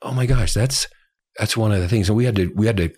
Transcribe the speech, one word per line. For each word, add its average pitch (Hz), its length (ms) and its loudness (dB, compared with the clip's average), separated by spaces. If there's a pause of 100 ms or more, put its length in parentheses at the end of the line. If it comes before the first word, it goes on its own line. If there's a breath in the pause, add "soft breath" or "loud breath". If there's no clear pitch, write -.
"Oh 110 100 -8
my 127 140 -2
gosh, 120 260 2
that's, 123 340 -2 (520 soft breath)
that's - 180 -4
one 110 160 2
of 98 80 2
the 87 80 0
things." 101 200 0
And 107 80 2
we 120 80 2
had 113 120 0
to, 90 180 0
we 104 120 0
had 113 120 0
to 85 200 0